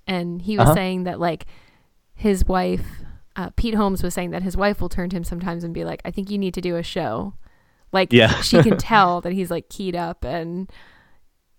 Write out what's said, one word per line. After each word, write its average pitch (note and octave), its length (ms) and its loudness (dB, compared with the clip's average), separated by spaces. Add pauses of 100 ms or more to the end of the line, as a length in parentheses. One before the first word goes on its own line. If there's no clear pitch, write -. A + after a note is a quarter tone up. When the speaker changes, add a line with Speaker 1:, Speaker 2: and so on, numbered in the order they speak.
Speaker 1:
and F3 360 -6
he G#3 160 -6
was - 80 6
Speaker 2:
Uh-huh. D#3 100 6
Speaker 1:
saying F#3 280 -2
that, F3+ 160 -6
like, E3+ 260 -4 (680)
his G3 320 2
wife, F#3 400 0 (520)
uh, - 180 -8
Pete A3 200 0
Holmes G3 280 2
was F3+ 100 -2
saying F3+ 180 -4
that E3+ 120 -6
his F#3 140 -2
wife G3+ 240 2
will F3+ 80 -2
turn F3+ 220 -2
to G3 40 -4
him E3+ 80 -4
sometimes F3 400 -6
and E3+ 100 -6
be E3 120 -6
like, E3 180 -8
"I F3+ 80 -8
think G3 180 -8
you G#3 80 -4
need F#3+ 180 -2
to F#3 60 -8
do F3 140 -2
a E3+ 80 -4
show." D#3+ 520 -4 (580)
Like, F#3 180 2
Speaker 2:
Yeah. A#2 160 10
<laughs> - 140 0
Speaker 1:
she - 200 6
can G#3+ 160 4
tell F3+ 440 4
that F3 100 -6
he's, F#3 180 -4
like, E3+ 200 -6
keyed F#3 260 -8
up, E3+ 300 -8
and, E3+ 440 -6 (880)